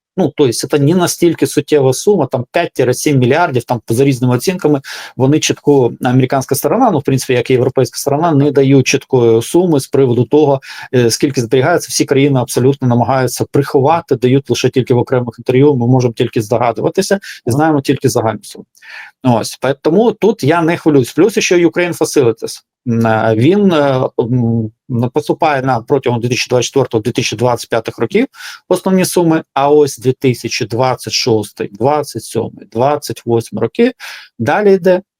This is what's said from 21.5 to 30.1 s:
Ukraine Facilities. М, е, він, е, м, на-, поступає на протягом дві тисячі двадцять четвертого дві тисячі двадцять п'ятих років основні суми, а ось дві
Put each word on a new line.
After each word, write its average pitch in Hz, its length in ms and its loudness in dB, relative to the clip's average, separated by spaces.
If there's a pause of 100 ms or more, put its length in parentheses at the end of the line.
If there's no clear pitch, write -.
Ukraine 175 320 -2
Facilities. 117 640 -2 (260)
М, 113 180 0
е, 113 300 2
він, 185 360 4
е, 139 280 2 (200)
м, 117 500 -2 (180)
на-, 123 200 -2
поступає 147 540 -2
на 127 180 0
протягом 123 400 -2
дві 123 80 -4
тисячі 120 200 -4
двадцять 123 180 0
четвертого 123 360 -2
дві 123 80 -4
тисячі 123 260 -4
двадцять 120 340 -2
п'ятих - 280 -6
років 202 280 0 (420)
основні 185 360 0
суми, 160 380 0 (120)
а 139 160 0
ось 147 280 2
дві 127 140 -2